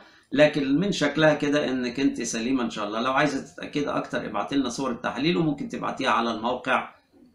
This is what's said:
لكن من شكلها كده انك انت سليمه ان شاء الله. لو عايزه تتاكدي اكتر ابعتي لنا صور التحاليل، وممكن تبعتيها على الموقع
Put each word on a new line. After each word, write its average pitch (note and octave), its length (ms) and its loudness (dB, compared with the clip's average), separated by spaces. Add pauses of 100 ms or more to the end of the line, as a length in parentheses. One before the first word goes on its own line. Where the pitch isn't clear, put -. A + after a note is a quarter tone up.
(320)
لكن C#3+ 480 4
من G3 120 2
شكلها D3+ 420 4
كده C#3 360 0
انك B2 300 -2
انت C#3 220 2
سليمه A#2+ 400 -2
ان A#2 80 -2
شاء G#2+ 160 -6
الله. A2 140 -4
لو C3 120 0
عايزه C3+ 420 0
تتاكدي - 340 -4
اكتر - 380 -4
ابعتي A2 300 -4
لنا B2+ 120 2
صور C3 220 -4
التحاليل، A#2+ 460 -2
وممكن D3+ 320 0
تبعتيها A2+ 420 -4
على A2+ 240 2
الموقع A#2+ 600 -2 (400)